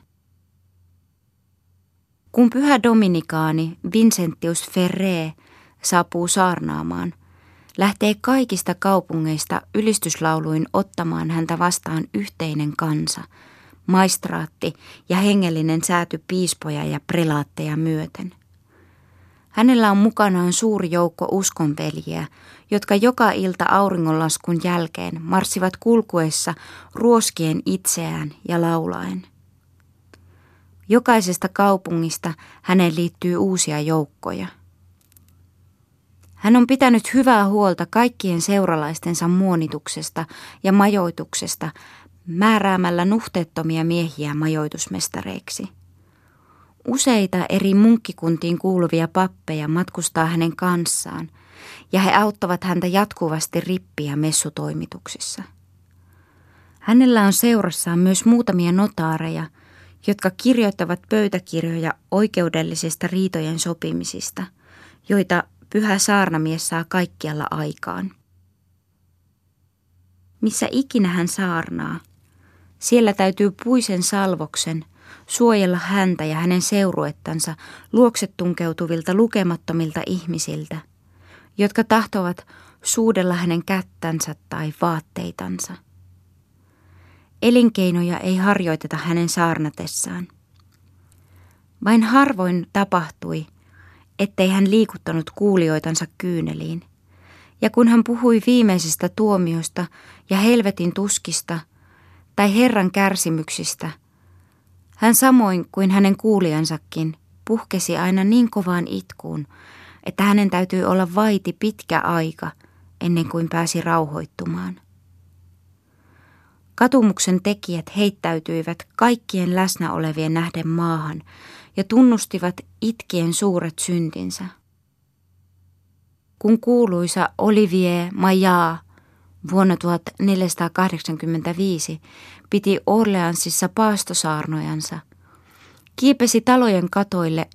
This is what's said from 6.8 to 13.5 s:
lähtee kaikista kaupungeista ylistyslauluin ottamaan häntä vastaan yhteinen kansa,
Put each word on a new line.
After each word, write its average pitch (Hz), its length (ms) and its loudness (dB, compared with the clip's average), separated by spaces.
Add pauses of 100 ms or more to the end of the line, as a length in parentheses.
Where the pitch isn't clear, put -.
lähtee 202 440 0
kaikista 247 540 -2
kaupungeista 165 840 -2 (140)
ylistyslauluin 160 1000 -2
ottamaan 165 580 -4
häntä 165 280 -4
vastaan 170 440 -2 (100)
yhteinen 156 640 -6
kansa, 160 440 -4 (680)